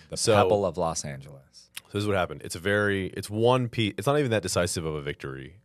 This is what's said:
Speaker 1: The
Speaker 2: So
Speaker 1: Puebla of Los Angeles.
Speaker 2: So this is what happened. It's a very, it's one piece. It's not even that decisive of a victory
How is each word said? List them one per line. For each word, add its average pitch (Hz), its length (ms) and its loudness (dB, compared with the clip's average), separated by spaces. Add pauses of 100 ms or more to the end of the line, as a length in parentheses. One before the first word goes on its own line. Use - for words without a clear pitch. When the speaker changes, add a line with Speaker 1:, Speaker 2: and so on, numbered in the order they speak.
Speaker 1:
The - 80 -10
Speaker 2:
So - 180 4 (140)
Speaker 1:
Puebla 101 200 4
of 80 100 -6
Los 82 260 -2
Angeles. 69 380 -14 (320)
Speaker 2:
So - 180 -18
this 101 100 -2
is 104 60 -2
what 98 80 2
happened. 85 280 -2
It's - 120 -10
a 87 40 -10
very, 101 480 0
it's - 220 -10
one 120 380 2
piece. 110 280 0
It's 107 120 -2
not 143 100 2
even 135 140 0
that 104 100 2
decisive 87 420 0
of 78 120 -4
a 76 60 -6
victory 69 520 -10 (100)